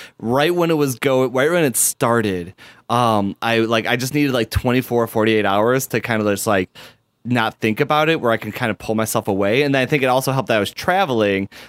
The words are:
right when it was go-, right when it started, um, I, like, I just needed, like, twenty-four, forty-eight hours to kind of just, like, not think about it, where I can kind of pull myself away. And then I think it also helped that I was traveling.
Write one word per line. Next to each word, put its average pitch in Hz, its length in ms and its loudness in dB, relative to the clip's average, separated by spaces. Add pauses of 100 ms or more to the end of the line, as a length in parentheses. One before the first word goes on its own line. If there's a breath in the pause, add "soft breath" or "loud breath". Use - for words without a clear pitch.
(200 loud breath)
right 139 340 0
when 170 180 0
it 160 40 2
was 139 240 0
go-, 131 280 2
right 127 240 0
when 175 120 2
it 127 120 0
started, 104 800 0 (360 loud breath)
um, 110 520 2
I, 117 180 0
like, 113 280 0
I 123 80 0
just 123 180 -6
needed, 143 200 0
like, 113 160 -2
twenty-four, 120 580 0
forty-eight 110 380 2
hours 110 420 2
to 117 140 -2
kind 110 200 -2
of 104 60 0
just, 101 180 -2
like, 95 240 0 (560 loud breath)
not 117 360 0
think 110 180 0
about 151 300 2
it, 160 100 0
where 117 140 0
I - 40 2
can 107 140 -8
kind 120 180 -2
of 101 80 -4
pull - 180 -6
myself 110 340 -2
away. 101 340 2
And 143 100 0
then 135 80 2
I 123 40 2
think 139 180 0
it 131 40 0
also 131 260 0
helped 127 160 -4
that 113 80 2
I - 20 4
was 98 120 -2
traveling. 110 760 0 (220 loud breath)